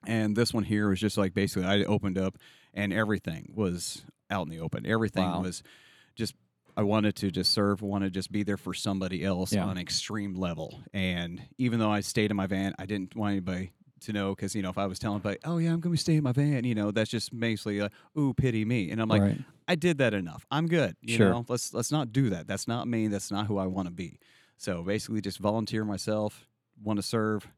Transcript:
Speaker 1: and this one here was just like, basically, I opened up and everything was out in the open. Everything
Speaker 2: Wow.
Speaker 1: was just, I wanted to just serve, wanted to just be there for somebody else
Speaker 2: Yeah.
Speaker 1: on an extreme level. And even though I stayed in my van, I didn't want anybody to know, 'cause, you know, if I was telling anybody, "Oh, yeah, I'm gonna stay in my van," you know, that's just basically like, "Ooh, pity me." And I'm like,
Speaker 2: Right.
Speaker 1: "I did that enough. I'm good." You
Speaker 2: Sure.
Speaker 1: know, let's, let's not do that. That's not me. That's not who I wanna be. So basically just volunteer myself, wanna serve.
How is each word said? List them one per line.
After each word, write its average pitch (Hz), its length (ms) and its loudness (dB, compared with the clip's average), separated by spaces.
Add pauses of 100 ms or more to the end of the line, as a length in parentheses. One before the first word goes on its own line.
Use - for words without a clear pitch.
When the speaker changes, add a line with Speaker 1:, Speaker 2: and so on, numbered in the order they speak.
Speaker 1:
and 110 300 2
this 117 180 2
one 107 100 2
here 104 260 2
was 95 100 4
just 104 180 0
like, 95 160 2
basically, 98 320 0
I 98 180 4
opened 98 340 0
up 95 200 -2 (360)
and 98 200 -2
everything 101 640 -2
was 90 480 -2 (260)
out 98 160 0
in 76 40 -8
the 82 100 -10
open. 82 260 -4
Everything 110 400 0
Speaker 2:
Wow. 90 160 0
Speaker 1:
was 92 220 -6 (520)
just, 113 200 -6 (420)
I 107 60 2
wanted 104 340 2
to 98 140 0
just 90 200 2
serve, 101 300 2
wanted 101 260 -2
to 95 40 -2
just 92 200 -6
be 104 120 0
there 98 140 -2
for 92 160 -8
somebody 92 500 -2
else 92 300 0
Speaker 2:
Yeah. 98 120 4
Speaker 1:
on 98 60 -2
an 92 60 -4
extreme 101 580 -4
level. 85 460 -4 (120)
And 87 480 -2 (160)
even 120 220 2
though 107 120 4
I 104 100 2
stayed 107 300 2
in 104 60 0
my 95 100 0
van, 95 320 0
I 95 60 -8
didn't 95 300 -4
want 104 160 0
anybody 92 400 -4 (300)
to 113 120 -8
know, 98 220 0
'cause, 98 180 -6
you 107 80 -2
know, 95 80 -2
if 95 80 -6
I 101 80 0
was 92 140 -4
telling 107 160 -2
anybody, 101 280 -2
"Oh, 170 140 -2
yeah, 165 160 2
I'm 165 60 0
gonna 170 180 0
stay 160 200 4
in 156 60 4
my 131 80 2
van," 143 340 2
you 120 100 2
know, 104 160 2
that's 107 180 2
just 117 280 -4
basically 110 440 0
like, 101 100 0 (240)
"Ooh, 143 200 2
pity 113 280 2
me." 110 280 0
And 113 100 -2
I'm 110 80 0
like, 107 140 6
Speaker 2:
Right. 101 160 2 (280)
Speaker 1:
"I 175 60 2
did 170 240 2
that 123 160 4
enough. 87 380 -4
I'm 156 160 2
good." 151 340 2
You 113 140 -2
Speaker 2:
Sure. 104 160 8
Speaker 1:
know, 117 180 0
let's, 123 240 -2
let's - 180 -2
not 143 220 0
do 131 160 4
that. 87 180 -2
That's 113 200 -4
not 117 200 -4
me. 110 200 0
That's 101 240 -2
not 104 160 -2
who 104 100 0
I 95 80 0
wanna 92 240 -2
be. 87 300 -10 (360)
So 87 280 -6
basically 107 360 -2
just 98 200 -6
volunteer 107 440 0
myself, 107 640 -4 (320)
wanna 104 220 -2
serve. 107 460 0 (100)